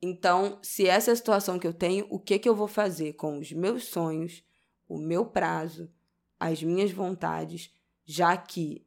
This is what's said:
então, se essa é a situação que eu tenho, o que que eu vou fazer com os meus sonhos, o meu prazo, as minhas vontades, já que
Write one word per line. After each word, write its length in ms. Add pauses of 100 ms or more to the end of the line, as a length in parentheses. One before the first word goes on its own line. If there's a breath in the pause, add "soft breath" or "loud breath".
então, 580
se 260
essa 240
é 20
a 40
situação 420
que 80
eu 60
tenho, 380
o 80
que 200
que 100
eu 60
vou 140
fazer 460
com 240
os 140
meus 340
sonhos, 580 (420)
o 120
meu 260
prazo, 680 (480)
as 240
minhas 280
vontades, 840 (320)
já 300
que 500